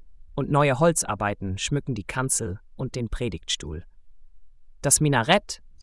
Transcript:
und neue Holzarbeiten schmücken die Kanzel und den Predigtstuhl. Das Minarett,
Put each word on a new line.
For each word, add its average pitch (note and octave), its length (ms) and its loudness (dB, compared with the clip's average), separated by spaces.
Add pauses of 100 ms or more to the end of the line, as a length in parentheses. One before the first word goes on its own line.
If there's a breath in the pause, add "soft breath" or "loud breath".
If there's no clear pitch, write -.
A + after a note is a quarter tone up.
(360)
und C#3 140 -2
neue C#3+ 300 4
Holzarbeiten G2+ 800 2
schmücken - 360 -2
die G2+ 120 -6
Kanzel A2+ 540 -2 (160)
und - 200 -6
den A#2 140 -2
Predigtstuhl. F#2+ 760 -6 (960)
Das - 180 4
Minarett, D3 640 2 (220)